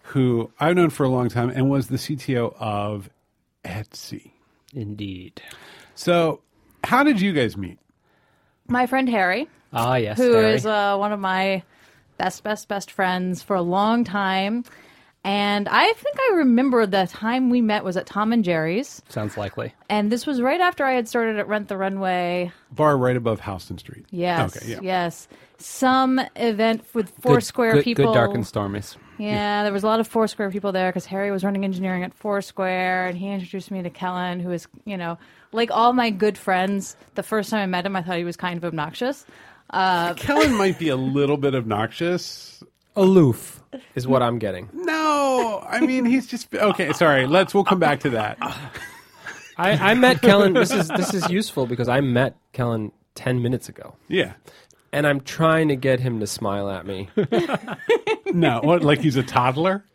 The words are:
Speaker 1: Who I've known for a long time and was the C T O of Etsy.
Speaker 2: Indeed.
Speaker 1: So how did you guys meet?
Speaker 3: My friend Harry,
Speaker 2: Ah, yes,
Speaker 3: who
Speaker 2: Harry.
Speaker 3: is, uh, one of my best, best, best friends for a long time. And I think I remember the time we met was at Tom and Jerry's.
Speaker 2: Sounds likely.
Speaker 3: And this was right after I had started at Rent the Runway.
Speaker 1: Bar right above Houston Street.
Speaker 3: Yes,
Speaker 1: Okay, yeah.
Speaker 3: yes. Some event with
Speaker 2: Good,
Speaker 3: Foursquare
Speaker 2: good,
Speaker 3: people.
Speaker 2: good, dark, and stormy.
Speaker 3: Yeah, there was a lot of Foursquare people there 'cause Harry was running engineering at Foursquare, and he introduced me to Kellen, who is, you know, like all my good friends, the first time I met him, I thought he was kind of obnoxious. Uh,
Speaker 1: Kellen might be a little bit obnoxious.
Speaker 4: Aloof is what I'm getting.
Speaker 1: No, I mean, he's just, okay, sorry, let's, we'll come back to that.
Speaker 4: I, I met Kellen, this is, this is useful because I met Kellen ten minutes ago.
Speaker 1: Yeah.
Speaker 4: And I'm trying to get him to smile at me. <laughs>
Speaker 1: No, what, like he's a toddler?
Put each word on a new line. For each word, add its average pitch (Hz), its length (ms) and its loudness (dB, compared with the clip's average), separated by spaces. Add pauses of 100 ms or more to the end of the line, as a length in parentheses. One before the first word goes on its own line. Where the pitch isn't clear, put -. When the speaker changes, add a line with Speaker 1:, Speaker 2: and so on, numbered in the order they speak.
Speaker 1:
Who 123 480 0 (100)
I've 170 160 2
known 175 140 4
for 143 140 -2
a 131 40 2
long 123 200 0
time 120 220 -2
and 131 200 0
was 139 180 0
the 131 100 -4
C - 180 -6
T 127 220 -4
O 117 200 -2
of 104 500 -6 (560)
Etsy. - 680 -12 (400)
Speaker 2:
Indeed. 104 680 -12 (540)
Speaker 1:
So 170 460 0 (440)
how 247 180 2
did 285 180 4
you 196 120 2
guys 117 240 0
meet? 90 220 -10 (880)
Speaker 3:
My 247 180 0
friend 262 220 0
Harry, 208 400 0 (240)
Speaker 2:
Ah, 123 240 0
yes, 107 220 -2
Speaker 3:
who 247 140 4
Speaker 2:
Harry. 220 220 6
Speaker 3:
is, - 120 -2
uh, 202 300 2
one 202 160 -2
of 208 60 -4
my 190 440 -2 (560)
best, - 260 -4
best, 208 240 -6
best 202 220 -8
friends 185 520 -2
for 202 140 -2
a 180 60 0
long 208 420 2
time. 196 600 -2 (600)
And 202 440 0
I 330 240 4
think 571 260 -6
I 523 180 2
remember 254 500 4
the 190 200 0
time 240 440 -2
we 247 100 4
met 214 220 0
was 185 140 -4
at 185 100 -4
Tom 214 260 -2
and 233 120 2
Jerry's. 175 640 -2
Speaker 2:
Sounds 107 280 -6
likely. 104 380 -8 (160)
Speaker 3:
And 208 220 0
this 240 140 -4
was 277 140 -2
right 277 200 0
after 359 240 0
I 262 80 2
had 240 160 -2
started 226 300 -2
at 208 100 -6
Rent 208 200 -4
the 202 80 -8
Runway. 180 760 -4 (180)
Speaker 1:
Bar 151 260 2
right 127 200 2
above 113 240 -2
Houston 92 380 -10
Street. - 320 -20
Speaker 3:
Yes, 170 460 -2
Speaker 1:
Okay, - 140 -12
yeah. 107 100 -8
Speaker 3:
yes. 180 480 -4 (300)
Some 262 640 0 (160)
event 226 480 0 (100)
with 214 220 -4
Speaker 2:
Good, - 80 -20
Speaker 3:
Foursquare 233 480 4
Speaker 2:
good, 147 120 4
Speaker 3:
people. 220 220 2
Speaker 2:
good, - 80 2
dark, 117 180 4
and 117 140 -2
stormy. 101 340 -4 (380)
Speaker 3:
Yeah, 208 460 -2
there 208 80 0
was 196 100 -2
a 214 60 0
lot 226 100 4
of 220 80 0
Foursquare 214 460 -2
people 202 180 -4
there 185 220 0
'cause 180 140 -6
Harry 196 260 -4
was 190 100 -2
running 196 220 -2
engineering 185 400 -4
at 180 100 -12
Foursquare, 185 920 -2
and 180 100 -6
he 196 100 -8
introduced 190 440 -8
me 190 100 -6
to 175 80 -8
Kellen, 180 480 -6
who 180 140 -6
is, 170 160 -8 (160)
you 202 120 -8
know, 170 220 -8 (320)
like 233 220 -2
all 233 200 4
my 240 180 2
good 208 280 -2
friends, 190 580 -2 (200)
the 202 80 -6
first 214 260 -4
time 214 100 0
I 196 60 -2
met 180 180 -2
him, 196 120 -4
I 185 60 -4
thought 175 140 -4
he 170 80 -2
was 175 120 -6
kind 175 200 -4
of 170 80 -8
obnoxious. 170 600 -6 (440)
Uh, 175 440 0
Speaker 1:
Kellen 294 400 2
might 196 240 2
be 160 100 -2
a 135 80 0
little 139 400 0
bit 139 200 0
obnoxious. 117 1040 -4 (340)
Speaker 4:
Aloof 185 640 4 (340)
is 123 120 -6
what 127 160 4
I'm 120 160 0
getting. 95 340 -6
Speaker 1:
No, 294 960 0
I 240 120 -2
mean, 254 240 2
he's 247 220 2
just, - 280 -10
okay, 190 380 0
sorry, 143 340 4
let's, 175 280 2
we'll 202 100 4
come 185 140 2
back 147 220 2
to 147 100 0
that. 107 280 -4 (1160)
Speaker 4:
I, 190 340 4
I 226 40 6
met 254 260 6
Kellen, 202 320 8
this 185 200 4
is, 180 160 0
this 180 260 -2
is 170 160 0
useful 175 360 0
because 120 220 -2
I 123 120 4
met 127 360 2 (160)
Kellen 113 400 -4 (220)
ten 127 280 -2
minutes 123 260 -2
ago. - 260 -20 (120)
Speaker 1:
Yeah. 165 260 -2 (580)
Speaker 4:
And 147 160 0
I'm 143 140 2
trying 160 480 2
to 143 80 2
get 131 240 0
him 123 200 -2
to 104 60 -2
smile 101 440 -4
at 90 160 -8
me. 95 280 -8
<laughs> - 40 2 (1120)
Speaker 1:
No, 156 320 2
what, 165 220 4
like 143 160 4
he's 135 160 0
a 135 60 0
toddler? 147 720 0